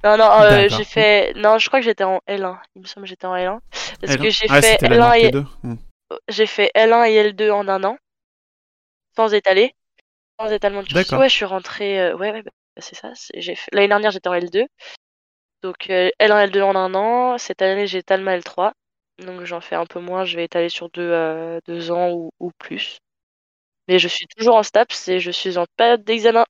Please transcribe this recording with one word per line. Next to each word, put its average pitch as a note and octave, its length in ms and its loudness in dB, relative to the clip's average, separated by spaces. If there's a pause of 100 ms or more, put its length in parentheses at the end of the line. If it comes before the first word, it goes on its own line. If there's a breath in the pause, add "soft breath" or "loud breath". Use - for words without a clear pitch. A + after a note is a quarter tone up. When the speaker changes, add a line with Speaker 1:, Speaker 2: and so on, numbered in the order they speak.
Speaker 1:
Non, G#3 120 6
non, A3 160 6
euh, G#3 300 8
Speaker 2:
D'accord. G#3+ 160 2
Speaker 1:
j'ai G#3 60 -4
fait, G#3 520 2
non, G#3+ 220 4
je A3 100 -2
crois C4+ 100 0
que A#3+ 60 0
j'étais A3 180 0
en F#3+ 240 -2
L G3 160 -6
un. F#3 160 -8 (160)
Il F#3+ 80 -20
me F#3 60 -20
semble G3 160 -20
que F#3 60 -16
j'étais F#3 180 -16
en F3+ 80 -6
L F3+ 100 -2
un. G#3 140 -6 (400 loud breath)
Parce D3 140 -4
Speaker 2:
L B2+ 60 -4
un. - 40 -4
Speaker 1:
que G#3+ 60 2
j'ai G#3 180 -2
Speaker 2:
Ah, C#3 120 6
Speaker 1:
fait A3 120 6
Speaker 2:
c'était - 160 2
l'année A#3 80 4
Speaker 1:
L A#3+ 60 8
un A#3+ 80 6
Speaker 2:
en - 20 6
Speaker 1:
et A#3 80 6
Speaker 2:
T A3 100 6
deux. G#3+ 140 -2 (180)
Hmm. A#2 120 -10 (540)
Speaker 1:
j'ai G#3+ 180 0
fait G#3 280 -2
L A3+ 180 4
un A#3 120 4
et A3 100 2
L G#3+ 220 2
deux G#3+ 160 0
en G3+ 160 -2
un F#3+ 160 -4
an, A3 120 -4 (1200)
sans A3 160 0
étaler, G3+ 440 2 (640)
sans A3 100 -6
étalement G3+ 320 -4
de F#3+ 60 -14
cursus. F3+ 180 -2
Speaker 2:
D'accord. - 140 -2
Speaker 1:
Ouais, C4+ 80 4
je B3 60 2
suis G#3+ 100 -4
rentrée, F#3+ 560 -6
euh, F3+ 160 -2
ouais, G3+ 160 -6
ouais, A3 100 -12
bah, - 80 -18 (280)
c'est - 180 -20
ça. - 180 -18
C'est, - 260 -18
j'ai F3 140 -10
fait... - 180 -16
l'année G3+ 140 2
dernière, G#3 240 0
j'étais F#3 180 -8
en F3+ 60 -4
L F3 160 -4
deux. G#3 160 -2 (960 loud breath)
Donc, - 280 -12
euh, F#3 280 2
L G#3+ 140 4
un, G#3 80 4
L G3+ 100 2
deux G3 120 0
en G3 120 2
un F#3 220 -2
an. A#3+ 420 -2
Cette - 240 -8
année, G3 240 0
j'étale F#3+ 360 -4
ma F#3+ 120 -2
L F3 80 -6
trois. F#3+ 300 -4 (520)
Donc, F3+ 200 -16
j'en E3+ 160 -12
fais - 160 -10
un E3+ 100 -4
peu F3 140 -14
moins. F3+ 240 -6
Je F3+ 120 -8
vais E3+ 80 -6
étaler E3+ 240 -4
sur E3+ 220 -10
deux, F3 220 -8
euh, E3 560 -6
deux E3+ 240 -8
ans F3 180 -2
ou... E3+ 200 -8 (100)
ou F3 180 -10
plus. - 400 -12 (880)
Mais F3+ 140 2
je F3 80 -2
suis - 180 -10 (100)
toujours A3+ 200 4
en G#3+ 80 4
staps - 440 -2
et F#3 120 -2
je F3+ 100 -8
suis F3+ 280 -6
en F3 80 -2 (100)
période A#3 260 2
d'examen. A3+ 480 2